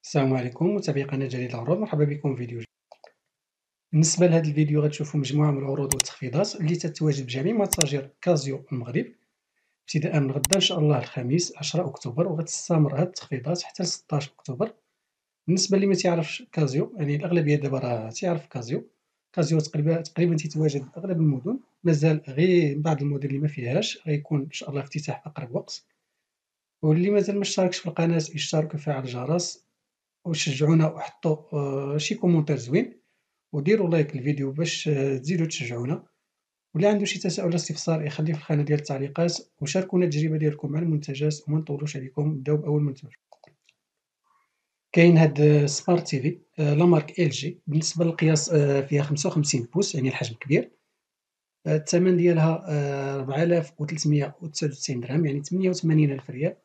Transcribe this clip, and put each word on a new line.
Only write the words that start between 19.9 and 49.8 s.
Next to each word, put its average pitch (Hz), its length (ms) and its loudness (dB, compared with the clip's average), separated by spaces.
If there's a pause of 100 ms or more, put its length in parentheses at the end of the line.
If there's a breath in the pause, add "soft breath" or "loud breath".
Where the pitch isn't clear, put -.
تقريبا 170 360 0
تيتواجد 151 460 0
في - 140 -16
أغلب 180 200 -4
المدن، 156 440 0 (240)
مازال 156 440 4
غير 151 500 4
بعض 151 240 0
المدن 143 260 -2
اللي 139 100 -4
ما 151 100 0
فيهاش 143 580 -4
غيكون 147 360 -2
إن 143 100 -10
شاء - 180 -10
الله 139 100 -4
افتتاح 147 420 -8
في - 60 -16
أقرب 123 260 -12
وقت. - 300 -8 (1000)
واللي 165 280 4
مازال 202 260 2
ما 202 60 0
اشتركش 185 360 0
في - 80 -10
القناة 170 300 0
يشترك 156 580 -2
ويفعل 143 280 -4
الجرس 127 680 -4 (540)
وشجعونا 156 640 2
وحطوا، - 500 -4 (160)
آه، 139 460 -2
شي 151 160 -2
كومونتير 160 420 2
زوين 131 440 -2 (520)
وديروا 170 360 2
لايك 156 280 2
للفيديو 135 360 -2
باش، 160 360 -4
آه، 139 300 0
تزيدوا 160 280 -2
تشجعونا. 123 600 -6 (680)
واللي 180 140 4
عنده 208 160 4
شي 196 140 -4
تساؤل 175 300 -2
ولا 170 80 0
استفسار 160 480 -2
يخليه 156 280 -2
في 156 60 -4
الخانة 151 240 0
ديال 147 160 2
التعليقات، 143 600 -2 (220)
وشاركونا 185 440 0
التجربة 156 320 0
ديالكم 151 360 -2
مع 151 60 -2
المنتجات 151 680 -2
وما 151 100 0
نطولوش 147 380 -6
عليكم، 139 320 -4
نبداو 147 280 0
بأول 151 260 0
منتج. 139 260 -4 (1800)
كاين 170 260 8
هاد، 147 220 4
آه، 151 260 6
Smart 175 400 0
تي 139 160 -2
في، - 180 -4 (180)
آه، 147 160 2
لا 156 100 4
مارك 165 360 4
ال 156 100 4
جي، - 360 -8
بالنسبة 160 380 0
للقياس، 160 460 2
آه، 143 300 4
فيها 139 220 0
خمسة 147 260 -2
وخمسين 147 340 0
بوس، 190 320 -2